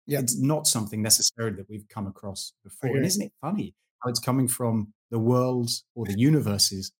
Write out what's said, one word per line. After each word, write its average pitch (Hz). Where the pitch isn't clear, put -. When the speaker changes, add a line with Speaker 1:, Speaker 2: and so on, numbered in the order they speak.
Speaker 1:
Yeah. 143
Speaker 2:
It's 120
not 151
something 107
necessarily 110
that 95
we've 104
come 107
across 98
before. 120
And 135
Speaker 1:
Okay. -
Speaker 2:
isn't 202
it -
funny 180
how 123
it's 120
coming 131
from 113
the 117
world's 123
or 117
the 98
universe's 107